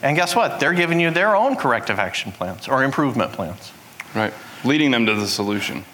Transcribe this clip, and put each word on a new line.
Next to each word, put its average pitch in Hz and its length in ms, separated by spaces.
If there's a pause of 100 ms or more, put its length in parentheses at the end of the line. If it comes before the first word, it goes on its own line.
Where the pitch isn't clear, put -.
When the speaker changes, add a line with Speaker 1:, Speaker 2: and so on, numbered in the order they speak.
Speaker 1:
And 147 140
guess 175 180
what? 233 240
They're 147 140
giving 170 260
you 170 120
their 190 240
own 247 200
corrective 113 420
action 95 360
plans 90 340
or 131 160
improvement 131 480
plans. - 400 (420)
Speaker 2:
Right. 110 200 (320)
Leading 147 260
them 117 140
to 107 100
the 104 120
solution. 101 680